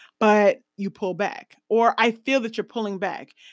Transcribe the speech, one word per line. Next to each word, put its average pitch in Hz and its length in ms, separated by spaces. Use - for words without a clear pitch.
but 208 400
you 196 120
pull 185 240
back. - 440
Or 226 300
I 233 140
feel 269 300
that 226 160
you're 214 60
pulling 208 360
back. 170 300